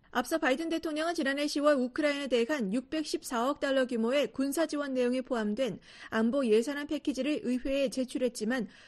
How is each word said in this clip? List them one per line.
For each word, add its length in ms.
앞서 260
바이든 320
대통령은 420
지난해 340
시월 280
우크라이나에 540
대한 440
육백십사억 880
달러 260
규모의 460
군사 320
지원 300
내용이 260
포함된 580
안보 380
예산안 400
패키지를 560
의회에 480
제출했지만 760